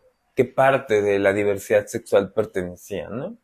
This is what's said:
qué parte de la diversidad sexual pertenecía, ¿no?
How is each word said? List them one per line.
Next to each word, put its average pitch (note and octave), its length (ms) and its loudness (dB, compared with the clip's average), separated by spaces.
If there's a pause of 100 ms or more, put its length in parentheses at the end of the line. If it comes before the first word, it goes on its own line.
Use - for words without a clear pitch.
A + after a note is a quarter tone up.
(340)
qué B2+ 100 2
parte C3 580 2
de G2+ 160 2
la G2 140 2
diversidad G#2 540 0
sexual G2+ 460 0
pertenecía, F2+ 760 -6
¿no? D3 360 -10